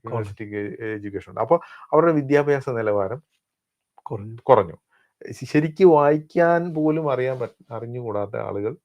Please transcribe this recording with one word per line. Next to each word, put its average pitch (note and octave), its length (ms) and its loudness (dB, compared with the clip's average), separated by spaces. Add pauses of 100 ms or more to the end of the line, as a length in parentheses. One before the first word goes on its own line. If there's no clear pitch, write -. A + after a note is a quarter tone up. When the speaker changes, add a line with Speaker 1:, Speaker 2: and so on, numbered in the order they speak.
Speaker 1:
യൂണിവേഴ്സിറ്റി G#2+ 500 -8
എ-, G#2 380 -8
എഡ്യൂക്കേഷൻ G2+ 360 -10
ഉണ്ട്. F#2+ 120 -8
അപ്പൊ E3+ 180 2 (340)
അവരുടെ E3 180 6
വിദ്യാഭ്യാസ C#3+ 580 2
നിലവാരം G#2+ 540 -2 (720)
Speaker 2:
കുറഞ്ഞു. A2 480 -12
Speaker 1:
കുറഞ്ഞു. G2 300 4 (580)
ശ-, B2 140 -12
ശരിക്ക് D#3 400 2
വായിക്കാൻ E3 880 4
പോലും D#3 380 0
അറിയാൻ B2+ 280 -2
പറ്റ-, - 320 -10
അറിഞ്ഞുകൂടാത്ത A2+ 640 -8
ആളുകൾ G#2 480 -6